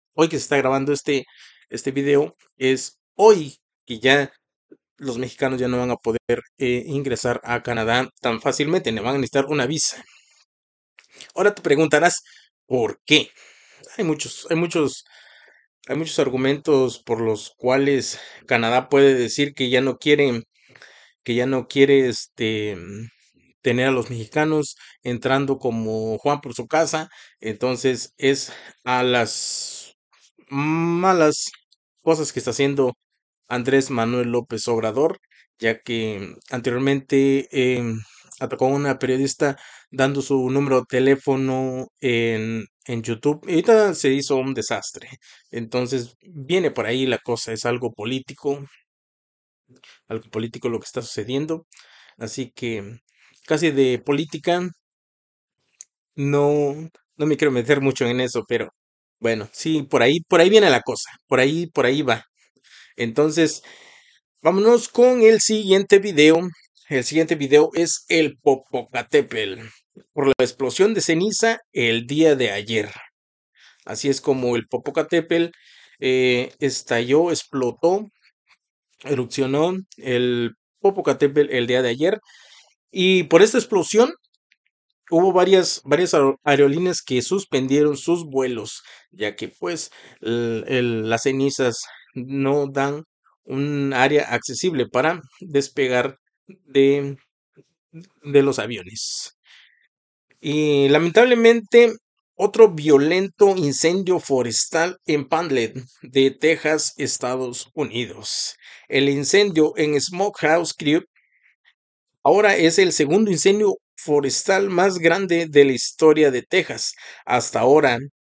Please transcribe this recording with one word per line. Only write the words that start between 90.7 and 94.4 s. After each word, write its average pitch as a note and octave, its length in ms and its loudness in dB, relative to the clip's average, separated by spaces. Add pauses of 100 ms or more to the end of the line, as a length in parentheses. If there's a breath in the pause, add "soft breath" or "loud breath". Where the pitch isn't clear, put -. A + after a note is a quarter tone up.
las A2+ 140 -2
cenizas C3+ 580 0 (320 loud breath)
no C#3 540 -2
dan C#3+ 360 -4 (400)
un C#3 500 -4
área C#3+ 400 2
accesible C3+ 540 -4